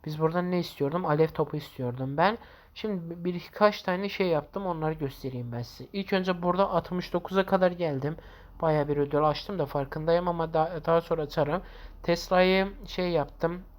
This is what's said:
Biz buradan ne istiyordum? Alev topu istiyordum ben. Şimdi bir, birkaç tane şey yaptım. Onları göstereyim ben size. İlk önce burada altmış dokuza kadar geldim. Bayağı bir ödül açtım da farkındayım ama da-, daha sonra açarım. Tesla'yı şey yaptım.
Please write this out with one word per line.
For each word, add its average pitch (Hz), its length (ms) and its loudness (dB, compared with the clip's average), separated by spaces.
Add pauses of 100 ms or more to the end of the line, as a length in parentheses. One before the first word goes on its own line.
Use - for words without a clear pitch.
Biz 151 140 -6
buradan 175 320 2
ne 180 80 2
istiyordum? 170 460 -2
Alev 156 220 4
topu 151 300 -2
istiyordum 131 600 -6
ben. 202 200 4 (360)
Şimdi 170 520 -6
bir, 180 80 0
birkaç 208 480 2
tane 190 280 -2
şey 190 180 0
yaptım. 170 380 0
Onları 160 280 -2
göstereyim 127 580 -6
ben 120 100 -6
size. - 320 -14
İlk 196 200 -2
önce 185 280 0
burada 180 280 2
altmış 180 440 -2
dokuza 185 320 0
kadar 185 260 4
geldim. 156 440 -2 (460)
Bayağı 151 260 4
bir 147 100 0
ödül 147 260 2
açtım 156 360 0
da 147 60 2
farkındayım 160 640 0
ama 165 260 -2
da-, 160 320 0
daha 165 160 4
sonra 160 200 -2
açarım. 147 400 0 (420)
Tesla'yı 185 640 4 (200)
şey 180 240 -2
yaptım. 165 500 -2 (180)